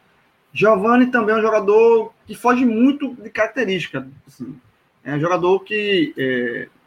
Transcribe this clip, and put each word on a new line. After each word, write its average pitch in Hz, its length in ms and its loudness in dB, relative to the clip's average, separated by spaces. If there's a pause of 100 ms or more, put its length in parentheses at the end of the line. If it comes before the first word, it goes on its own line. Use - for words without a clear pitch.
(540)
Giovani 220 540 2
também 220 280 0
é - 20 0
um 214 40 0
jogador 220 720 2 (120)
que 214 100 -16
foge 247 280 0
muito 247 520 0
de 208 140 -20
característica, 190 800 -4 (180)
assim. - 300 -16 (480)
É 143 120 -8
um 147 40 -4
jogador 180 400 0
que 202 580 -2
é, 123 520 -4 (180)